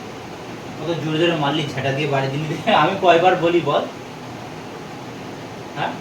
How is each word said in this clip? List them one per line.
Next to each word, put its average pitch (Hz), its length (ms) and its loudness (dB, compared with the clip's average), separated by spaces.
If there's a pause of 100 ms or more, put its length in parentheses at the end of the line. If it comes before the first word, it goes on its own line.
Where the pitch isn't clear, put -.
(760)
কত 151 140 -4 (140)
জোরে 156 140 0
জোরে 170 180 4
মারলি, 151 260 0 (120)
ঝাঁটা 135 180 0
দিয়ে 143 160 0
বাড়ি 135 200 2
দিলি। 151 280 -2 (100)
<laughs> 151 160 6
আমি 175 200 4
কয়বার 175 340 8
বলি 170 240 4
বল? 139 220 2 (1900)
হ্যাঁ? - 240 -2